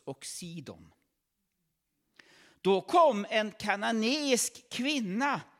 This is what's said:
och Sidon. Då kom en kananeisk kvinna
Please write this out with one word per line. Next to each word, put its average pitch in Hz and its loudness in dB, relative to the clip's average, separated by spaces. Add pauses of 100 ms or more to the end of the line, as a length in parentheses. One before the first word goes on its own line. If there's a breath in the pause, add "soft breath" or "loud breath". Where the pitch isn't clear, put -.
och - -12
Sidon. 120 -14 (1700 loud breath)
Då 190 2
kom 262 4
en 214 0
kananeisk 226 0
kvinna 247 -2 (180)